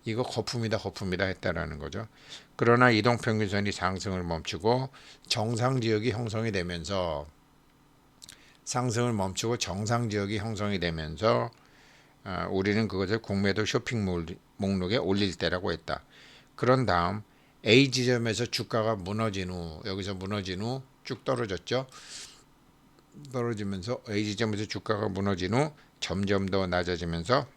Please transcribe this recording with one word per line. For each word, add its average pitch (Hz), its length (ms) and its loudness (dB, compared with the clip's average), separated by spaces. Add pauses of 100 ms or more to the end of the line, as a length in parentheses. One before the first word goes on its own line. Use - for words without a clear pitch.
이거 113 180 -2
거품이다, 113 540 -2
거품이다 92 480 -2
했다라는 82 520 -4
거죠. 85 300 -8 (480)
그러나 120 340 8
이동평균선이 107 840 2
상승을 92 500 -2
멈추고 95 640 -2 (380)
정상 120 540 0
지역이 110 300 2
형성이 110 420 -4
되면서, 87 760 -2 (1400)
상승을 123 480 0
멈추고 104 460 0
정상 110 520 -2
지역이 101 280 -2
형성이 104 420 -2
되면서, 85 720 0 (720)
아, 90 260 -4
우리는 101 380 2
그것을 95 340 0
공매도 101 440 2
쇼핑 117 400 -2
몰-, 87 320 -2 (180)
목록에 98 400 0
올릴 98 400 2
때라고 90 380 -2
했다. - 280 -6 (540)
그런 127 300 4
다음 92 380 2 (420)
A 127 260 8
지점에서 120 540 0
주가가 110 500 0
무너진 98 540 -2
후, 85 360 -8
여기서 98 280 -4
무너진 95 480 -4
후 127 280 -6 (140)
쭉 - 220 -10
떨어졌죠. 120 640 -2 (1500)
떨어지면서 107 760 -4
A 104 140 0
지점에서 107 420 0
주가가 104 440 -2
무너진 95 440 0
후 147 200 4 (260)
점점 98 460 2
더 95 220 2
낮아지면서 90 880 0